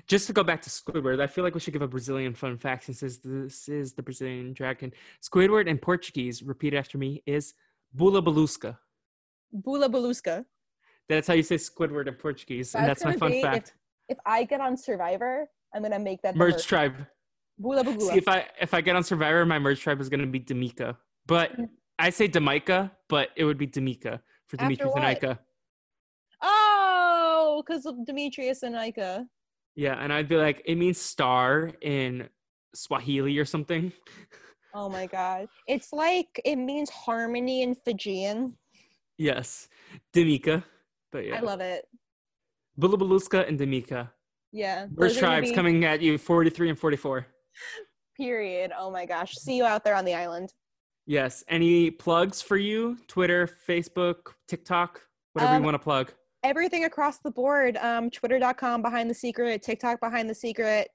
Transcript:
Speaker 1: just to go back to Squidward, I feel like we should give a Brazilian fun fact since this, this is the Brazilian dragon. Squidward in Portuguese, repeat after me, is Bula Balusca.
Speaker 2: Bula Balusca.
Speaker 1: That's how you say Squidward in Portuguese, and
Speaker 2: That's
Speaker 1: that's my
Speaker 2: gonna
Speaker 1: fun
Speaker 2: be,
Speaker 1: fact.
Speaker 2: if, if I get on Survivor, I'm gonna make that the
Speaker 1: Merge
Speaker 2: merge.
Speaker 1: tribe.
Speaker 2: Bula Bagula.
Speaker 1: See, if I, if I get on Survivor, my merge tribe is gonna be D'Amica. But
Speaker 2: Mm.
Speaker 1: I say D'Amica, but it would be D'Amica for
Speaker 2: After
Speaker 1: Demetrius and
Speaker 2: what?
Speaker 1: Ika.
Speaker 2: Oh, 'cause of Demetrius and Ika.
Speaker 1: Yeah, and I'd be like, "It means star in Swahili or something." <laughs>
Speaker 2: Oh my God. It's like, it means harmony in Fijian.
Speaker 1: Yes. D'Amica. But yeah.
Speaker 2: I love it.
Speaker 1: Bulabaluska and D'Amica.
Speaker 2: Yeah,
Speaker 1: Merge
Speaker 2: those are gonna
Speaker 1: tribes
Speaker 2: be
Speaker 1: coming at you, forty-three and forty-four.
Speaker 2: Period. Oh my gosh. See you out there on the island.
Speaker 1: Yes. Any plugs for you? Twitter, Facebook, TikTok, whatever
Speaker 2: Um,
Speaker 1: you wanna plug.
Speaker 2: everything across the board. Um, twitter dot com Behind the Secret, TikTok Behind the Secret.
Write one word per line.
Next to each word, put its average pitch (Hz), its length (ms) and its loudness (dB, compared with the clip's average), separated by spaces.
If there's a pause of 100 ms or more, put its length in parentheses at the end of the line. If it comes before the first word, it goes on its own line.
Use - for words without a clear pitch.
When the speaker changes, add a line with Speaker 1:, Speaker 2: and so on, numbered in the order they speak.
Speaker 1:
just 196 200 2
to 214 60 -6
go 196 100 4
back 165 200 0
to - 60 -14
Squidward, 135 520 -2
I 143 60 0
feel 180 160 -4
like 175 100 -2
we 165 60 -6
should 151 140 -8
give 143 100 -4
a 139 40 -2
Brazilian 127 460 -6
fun 123 240 -8
fact 127 280 -6
since 131 160 -12
this, 127 180 -10
this 135 500 -10
is 143 240 -6
the - 80 -12
Brazilian 127 520 -10
dragon. 131 380 -6 (300)
Squidward 196 460 4
in 151 100 0
Portuguese, 131 640 -4
repeat 139 320 -4
after 139 240 -4
me, 139 300 -6
is 147 260 -4 (400)
Bula 190 300 6
Balusca. 151 560 0 (760)
Speaker 2:
Bula 269 360 0
Balusca. 240 560 -2 (640)
Speaker 1:
That's 156 200 0
how 175 80 4
you 160 80 6
say 165 120 -2
Squidward 147 520 -4
in 127 80 -8
Portuguese, 127 580 -8
and - 140 0
Speaker 2:
That's 139 160 0
Speaker 1:
that's - 20 -2
my - 60 2
Speaker 2:
gonna 359 80 -2
Speaker 1:
fun 160 120 2
Speaker 2:
be, 254 120 -4
Speaker 1:
fact. 214 320 0 (340)
Speaker 2:
if, 254 80 -6
if - 80 -18
I 226 180 2
get 269 160 -2
on 254 160 -2
Survivor, 240 720 -4 (260)
I'm 214 100 -6
gonna 214 160 -4
make 196 240 -6
that 190 100 -2
the 160 60 2
Speaker 1:
Merge 175 160 6
Speaker 2:
merge. 165 100 -4
Speaker 1:
tribe. 143 420 0 (520)
Speaker 2:
Bula 262 240 0
Bagula. 214 300 -2
Speaker 1:
See, 190 40 6
if 180 100 4
I, 185 220 2 (100)
if 175 140 -2
I 170 80 2
get 180 140 2
on 180 80 4
Survivor, 165 420 2
my 160 140 2
merge 139 220 2
tribe 139 200 0
is 131 80 -6
gonna 139 160 -2
be 131 140 -4
D'Amica. 123 580 -6 (300)
But 170 280 2
Speaker 2:
Mm. 233 140 -4 (300)
Speaker 1:
I 170 100 4
say 202 180 4
D'Amica, 170 640 2 (160)
but 143 280 2
it 160 100 2
would 151 140 2
be 143 80 -2
D'Amica 127 540 -6 (260)
for - 80 -12
Speaker 2:
After 160 100 -2
Speaker 1:
Demetrius 269 300 0
and 285 80 0
Speaker 2:
what? 185 140 2
Speaker 1:
Ika. 131 220 -4 (1000)
Speaker 2:
Oh, 349 1200 4
'cause 302 200 -6
of 247 200 -8
Demetrius 269 580 -4
and 233 120 -6
Ika. 220 520 -6 (480)
Speaker 1:
Yeah, 139 200 0
and 139 180 -4
I'd 151 140 0
be 165 100 4
like, 151 280 2
"It 165 100 0
means 175 240 2
star 131 720 2 (100)
in 127 480 -4 (440)
Swahili 139 640 -2
or 147 80 2
something." 165 460 -4 (140)
<laughs> - 360 -20 (360)
Speaker 2:
Oh 202 120 -8
my 185 180 -8
God. 185 400 -4 (220)
It's - 240 -4
like, 339 500 0
it 294 140 0
means 277 320 -4
harmony 240 760 -2
in 247 120 -2
Fijian. 208 840 -4 (600)
Speaker 1:
Yes. 131 520 -4 (420)
D'Amica. 160 540 2 (480)
But 123 140 -8
yeah. - 100 -4
Speaker 2:
I - 20 -8
love 196 220 -4
it. 180 240 -8 (920)
Speaker 1:
Bulabaluska 190 680 2
and 151 100 -2
D'Amica. 127 540 -4 (400)
Speaker 2:
Yeah, 196 360 -6
Speaker 1:
Merge 175 260 4
Speaker 2:
those 233 60 -2
are - 20 0
gonna 170 140 4
Speaker 1:
tribes 156 160 2
Speaker 2:
be 233 40 -2
Speaker 1:
coming 170 300 4
at 156 160 2
you, 151 160 4
forty-three 170 520 2
and 151 80 -4
forty-four. 139 480 -2 (920)
Speaker 2:
Period. 196 600 -4
Oh 190 140 -8
my 180 140 -6
gosh. 175 300 -6
See 262 200 -6
you 247 80 2
out 214 220 2
there 208 100 4
on 190 80 0
the 180 100 0
island. 175 400 -6 (520)
Speaker 1:
Yes. 139 420 -2
Any 170 420 6
plugs 175 520 2
for 196 160 0
you? 220 400 -2 (100)
Twitter, 175 400 2
Facebook, 175 840 -4 (160)
TikTok, 175 580 -4 (240)
whatever - 220 4
Speaker 2:
Um, - 80 6
Speaker 1:
you 151 40 2
wanna 147 140 0
plug. 135 320 -2 (320)
Speaker 2:
everything 330 400 0
across 302 360 -2
the 285 120 -8
board. 262 460 2
Um, 233 340 -2
twitter 247 280 0
dot 254 180 2
com 240 240 -2
Behind 233 280 -2
the 233 60 -2
Secret, 233 460 -4
TikTok 233 400 -4
Behind 226 280 -2
the 220 60 -6
Secret. 214 600 -2